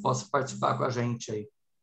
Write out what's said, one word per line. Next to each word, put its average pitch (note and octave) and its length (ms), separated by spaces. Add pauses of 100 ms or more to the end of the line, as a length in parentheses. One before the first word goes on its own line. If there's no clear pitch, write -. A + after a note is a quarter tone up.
possa B2+ 260
participar C3 480
com C#3+ 60
a B2+ 80
gente A#2+ 400
aí. G#2+ 180 (340)